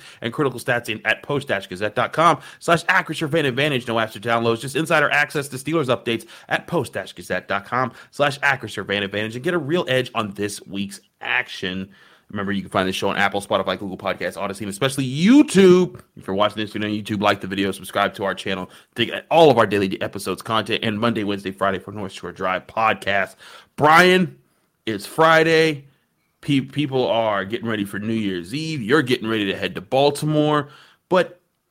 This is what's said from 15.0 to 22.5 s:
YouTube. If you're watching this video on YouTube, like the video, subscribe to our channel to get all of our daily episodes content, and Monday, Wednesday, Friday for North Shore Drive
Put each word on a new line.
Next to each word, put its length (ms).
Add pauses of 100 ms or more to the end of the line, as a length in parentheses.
YouTube. 920 (160)
If 100
you're 80
watching 220
this 160
video 160
on 40
YouTube, 300
like 180
the 60
video, 240
subscribe 440
to 100
our 100
channel 340 (280)
to 100
get 240
all 180
of 100
our 60
daily 380
episodes 400
content, 400
and 160
Monday, 240
Wednesday, 300
Friday 260
for 140
North 180
Shore 220
Drive 340